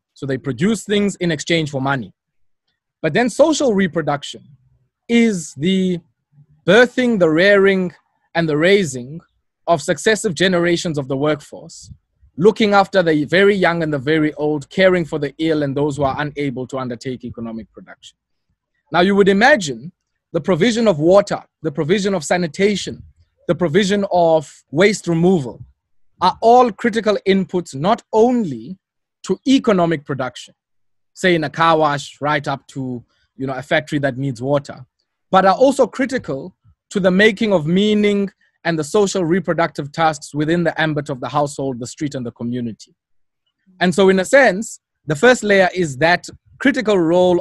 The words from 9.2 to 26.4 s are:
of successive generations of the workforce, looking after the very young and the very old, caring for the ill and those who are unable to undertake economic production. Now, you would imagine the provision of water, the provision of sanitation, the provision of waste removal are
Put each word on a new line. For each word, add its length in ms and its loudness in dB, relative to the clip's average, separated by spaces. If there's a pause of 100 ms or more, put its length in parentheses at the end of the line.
of 160 0
successive 520 -2
generations 640 0
of 100 -6
the 100 -4
workforce, 760 -6 (460)
looking 360 2
after 300 2
the 220 2
very 300 2
young 280 0
and 100 -4
the 60 -2
very 340 0
old, 360 -6
caring 360 2
for 140 -8
the 180 -6
ill 260 0
and 120 -4
those 220 -2
who 60 -2
are 160 -2
unable 480 -6
to 100 -10
undertake 460 -10
economic 480 -12
production. 460 -20 (720)
Now, 100 2
you 140 2
would 140 4
imagine 600 2 (420)
the 80 -2
provision 460 0
of 120 2
water, 440 2 (180)
the 100 -6
provision 440 -2
of 80 -6
sanitation, 800 -4 (440)
the 60 0
provision 580 0
of 600 0
waste 360 2
removal 560 0 (580)
are 200 0